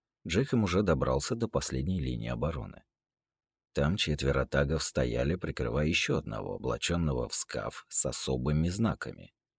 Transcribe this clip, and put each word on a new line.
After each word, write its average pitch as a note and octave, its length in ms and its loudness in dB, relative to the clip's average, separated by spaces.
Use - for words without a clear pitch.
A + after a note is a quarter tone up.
Джейхам A2+ 360 2
уже F#2 180 4
добрался C#2 540 2
до A#2 120 -2
последней C#2 540 0
линии A1+ 280 -4
обороны. - 540 -4
Там D2+ 240 2
четверо C#2 480 2
тагов C#2+ 380 2
стояли, B1+ 520 0
прикрывая - 500 -2
еще - 320 2
одного, G#1+ 380 -6
облаченного C#2+ 760 0
в - 60 -8
скаф - 540 -6
с - 160 -2
особыми C#2+ 640 0
знаками. G2 640 -2